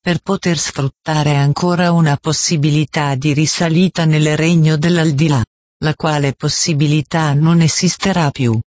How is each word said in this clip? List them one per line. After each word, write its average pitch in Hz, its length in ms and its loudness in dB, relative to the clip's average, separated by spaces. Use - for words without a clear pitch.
per 175 180 -2
poter 180 400 -2
sfruttare 147 760 -2
ancora 175 560 0
una 156 240 2
possibilità 147 960 -2
di 139 180 -2
risalita 165 720 0
nel 151 320 2
regno 156 400 2
dell'aldilà, 156 680 0
la 151 160 -2
quale 147 380 -2
possibilità 151 1000 -2
non 160 260 4
esisterà 170 720 0
più. 117 280 0